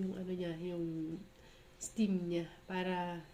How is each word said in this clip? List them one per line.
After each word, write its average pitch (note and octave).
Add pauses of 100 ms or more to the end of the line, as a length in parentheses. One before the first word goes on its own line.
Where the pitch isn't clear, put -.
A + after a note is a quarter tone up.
yung F#3+
ano F#3
niya, F3
yung E3 (560)
steam F#3+
niya E3+ (160)
para F3+ (140)